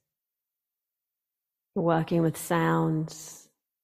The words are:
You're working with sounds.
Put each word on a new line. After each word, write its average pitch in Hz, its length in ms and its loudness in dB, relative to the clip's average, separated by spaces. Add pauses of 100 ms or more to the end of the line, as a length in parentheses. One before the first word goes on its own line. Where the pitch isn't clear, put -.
(1800)
You're 180 100 0
working 165 360 2
with 160 160 0
sounds. 165 1120 -2 (340)